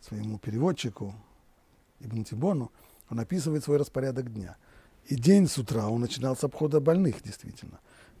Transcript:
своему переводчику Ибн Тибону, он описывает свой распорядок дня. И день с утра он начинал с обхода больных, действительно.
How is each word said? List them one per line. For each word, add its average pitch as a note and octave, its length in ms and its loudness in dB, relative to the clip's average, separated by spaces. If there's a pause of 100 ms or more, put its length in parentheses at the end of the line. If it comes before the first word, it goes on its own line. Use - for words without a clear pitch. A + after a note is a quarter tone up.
своему G#2+ 380 -8
переводчику A2 760 -2 (840)
Ибн A2+ 240 -8
Тибону, C3+ 480 -2 (380)
он A#2 100 -4
описывает D3+ 420 -2
свой D3 140 2
распорядок C3 560 -2
дня. F#2 240 -10 (500)
И C#3+ 100 -2
день F3+ 300 8
с - 120 -2
утра A2 300 -2
он A#2 120 0
начинал B2 360 -2
с - 60 -6
обхода D3+ 380 0
больных, D#3+ 420 4
действительно. - 580 -16 (400)